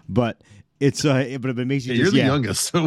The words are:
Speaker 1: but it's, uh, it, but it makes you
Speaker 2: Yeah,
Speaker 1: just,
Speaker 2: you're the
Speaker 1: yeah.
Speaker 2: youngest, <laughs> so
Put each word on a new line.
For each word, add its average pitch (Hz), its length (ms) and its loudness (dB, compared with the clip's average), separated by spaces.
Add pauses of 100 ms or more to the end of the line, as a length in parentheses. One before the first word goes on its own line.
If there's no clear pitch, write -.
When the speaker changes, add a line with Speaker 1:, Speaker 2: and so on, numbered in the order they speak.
Speaker 1:
but 110 320 -2 (400)
it's, 139 240 0
uh, 135 240 2
it, 131 140 -8
but 131 160 -4
it 127 80 -2
makes 135 200 -2
you 127 80 -6
Speaker 2:
Yeah, 117 40 0
Speaker 1:
just, 123 40 2
Speaker 2:
you're 139 200 4
the - 40 2
Speaker 1:
yeah. 135 60 2
Speaker 2:
youngest, 120 320 -2
<laughs> - 80 -8
so 170 140 0